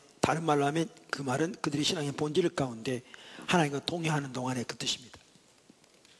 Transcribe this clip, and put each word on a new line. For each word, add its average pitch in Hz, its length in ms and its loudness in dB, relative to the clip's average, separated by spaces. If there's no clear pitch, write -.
다른 160 240 2
말로 147 220 4
하면 160 200 0
그 - 140 -4
말은 139 400 0
그들이 147 220 0
신앙의 147 280 0
본질 151 380 2
가운데 123 500 -2
하나님과 143 400 2
동행하는 151 480 0
동안에 127 300 -2
그 - 120 -8
뜻입니다. 127 420 -6